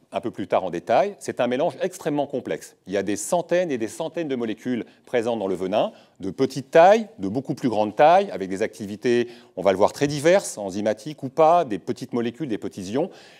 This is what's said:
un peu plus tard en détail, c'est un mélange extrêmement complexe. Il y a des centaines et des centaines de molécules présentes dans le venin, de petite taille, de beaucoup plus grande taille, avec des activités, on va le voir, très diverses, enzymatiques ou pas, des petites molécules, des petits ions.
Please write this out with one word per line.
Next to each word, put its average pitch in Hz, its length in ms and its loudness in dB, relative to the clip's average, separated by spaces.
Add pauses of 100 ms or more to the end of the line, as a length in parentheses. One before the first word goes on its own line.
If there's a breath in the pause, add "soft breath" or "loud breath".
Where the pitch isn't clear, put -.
(140)
un 98 60 -6
peu 113 100 -6
plus 101 160 -8
tard 95 200 0
en 87 60 -6
détail, 139 480 0
c'est - 200 -8
un 123 80 2
mélange 135 340 -2
extrêmement 151 460 -4
complexe. - 480 -8 (100)
Il 92 60 -12
y 101 60 -2
a 98 60 0
des 101 120 -2
centaines 175 560 -2
et 127 60 -2
des 110 100 -4
centaines 160 400 -8
de 135 80 -4
molécules 117 480 -4 (220 soft breath)
présentes 117 340 -2
dans 95 80 -4
le 95 80 -2
venin, 104 380 -2 (260 loud breath)
de 95 120 -6
petite 135 380 -4
taille, 202 380 6 (120)
de 190 100 -4
beaucoup 139 260 -4
plus 127 140 -2
grande 104 260 0
taille, 170 360 6
avec 98 180 -8
des - 120 -4
activités, 120 680 -2 (260 loud breath)
on 92 60 -6
va 98 100 6
le 95 60 2
voir, 98 160 4
très 143 140 0
diverses, 151 500 2
enzymatiques 107 680 -4
ou 131 60 -8
pas, 165 340 4
des 127 160 -4
petites - 320 -8
molécules, 120 380 -4
des 101 80 -2
petits 98 340 -10
ions. 120 180 -2 (300 loud breath)